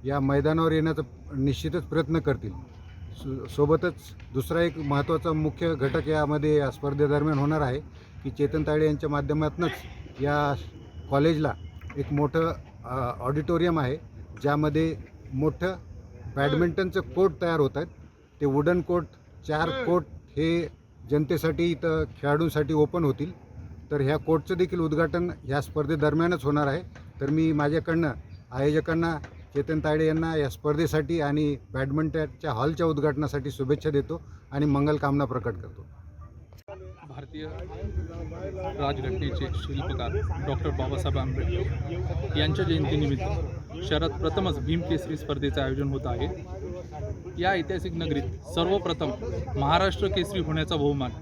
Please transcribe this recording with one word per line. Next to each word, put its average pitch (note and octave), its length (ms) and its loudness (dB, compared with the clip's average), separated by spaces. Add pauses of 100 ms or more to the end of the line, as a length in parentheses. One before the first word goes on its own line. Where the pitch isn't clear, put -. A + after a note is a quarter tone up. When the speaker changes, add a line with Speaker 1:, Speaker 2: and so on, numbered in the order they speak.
Speaker 1:
या C#3 160 0
मैदानावर D3+ 520 4
येण्याचा D#3+ 300 2 (340)
निश्चितच C#3+ 480 0
प्रयत्न D#3 340 2
करतील. A2+ 560 -2 (420)
सो-, C3 300 -6
सोबतच D3+ 480 4 (380)
दुसरा D3 300 2
एक D#3 160 0
महत्त्वाचा D3+ 540 2
मुख्य D#3 420 0
घटक C#3 340 0
यामध्ये D3+ 480 4
या C#3 140 4
स्पर्धेदरम्यान C#3+ 680 2
होणार D3+ 220 4
आहे C3+ 180 2 (460)
की C#3 60 -2
चेतन C#3+ 320 2
तायडे D3+ 240 4
यांच्या D3+ 240 2
माध्यमातूनच D3+ 600 2 (500)
या C#3+ 340 2 (560)
कॉलेजला D3+ 420 4 (440)
एक C#3+ 160 -2
मोठं, D3 400 2 (320)
अ, B2 360 -2
ऑडिटोरियम D#3+ 600 2
आहे, C3+ 160 0 (460)
ज्यामध्ये D3+ 540 2 (360)
मोठं D#3 420 0 (640)
बॅडमिंटनचं E3 640 2
कोर्ट F#3 320 2 (100)
तयार E3 180 2
होत C3+ 160 4
आहेत. D#3 100 -2 (540)
ते D3 60 2
वुडन D3 340 4
कोर्ट, F3 260 0 (420)
चार D3+ 200 0
कोर्ट F3+ 440 2
हे E3 560 0 (420)
जनतेसाठी D#3 540 2
इथं D#3+ 400 0
खेळाडूंसाठी D3+ 680 0
ओपन D3+ 300 4
होतील. D3 280 0 (580)
तर D3 100 0
ह्या C#3+ 160 2
कोर्टचं D#3+ 380 2
देखील F3+ 260 0
उद्घाटन E3 500 2 (140)
ह्या C3+ 160 0
स्पर्धेदरम्यानच D3+ 840 2
होणार D3 220 4
आहे. C#3+ 160 0 (380)
तर C#3 100 0
मी D#3+ 220 4
माझ्याकडनं D#3 560 2 (440)
आयोजकांना, D#3 680 2 (360)
चेतन D3+ 300 0
तायडे D#3 220 4
यांना D#3+ 300 2
या C#3+ 120 2
स्पर्धेसाठी D3+ 720 0
आणि D3 360 2 (160)
बॅडमिंटनच्या D3 800 -2
हॉलच्या C#3+ 340 2
उद्घाटनासाठी C#3+ 640 0
शुभेच्छा C#3+ 400 0
देतो D3 320 0 (300)
आणि C#3+ 140 2
मंगल D3 300 4
कामना C#3+ 280 4
प्रकट B2 300 -2
करतो. - 320 -12 (1200)
Speaker 2:
भारतीय C#3+ 380 -12 (1300)
राजघटनेचे C3+ 760 -2
शिल्पकार - 640 -4 (300)
डॉक्टर D3 240 -2
बाबासाहेब C#3 480 0
आंबेडकर E3+ 1160 -2
यांच्या D#3 280 2
जयंतीनिमित्त D3 580 0 (640)
शहरात D#3 260 0
प्रथमच D#3+ 560 0
भीम E3 140 2
केसरी D#3+ 360 -2
स्पर्धेचं C#3 460 -2
आयोजन C3+ 260 0
होत C3+ 160 -2
आहे. B2 220 -2 (1160)
या F#3 80 2
ऐतिहासिक F#3 440 -2
नगरीत D#3+ 600 -4
सर्वप्रथम E3+ 560 0 (500)
महाराष्ट्र F3 460 2
केसरी F#3 340 0
होण्याचा D#3 360 0
बहुमान C#3+ 340 0 (120)